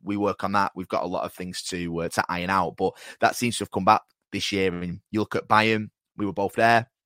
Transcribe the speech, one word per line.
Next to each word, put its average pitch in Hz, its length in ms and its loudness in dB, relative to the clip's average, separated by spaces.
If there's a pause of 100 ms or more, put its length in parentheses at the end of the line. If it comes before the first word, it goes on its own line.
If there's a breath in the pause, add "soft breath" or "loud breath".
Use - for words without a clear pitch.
we 101 120 -4
work 101 300 -2
on 98 80 -2
that. 101 200 2
We've 90 140 -10
got - 160 -2
a 87 40 -6
lot 90 180 -4
of 92 80 -10
things 90 300 -10
to, 85 400 -6
uh, 85 60 -4
to - 200 0
iron 90 200 -4
out." 92 280 0
But 95 160 0 (260 loud breath)
that - 160 2
seems 120 220 -2
to 101 60 -4
have - 80 -8
come 95 120 -4
back 107 200 6 (280)
this 98 220 -4
year. 95 200 0
And 87 360 -8
you 107 100 -2
look - 160 -2
at - 140 -6
Bayern, 110 400 4 (260)
we 104 100 -4
were 98 60 -2
both 98 220 -4
there. 117 360 4 (160)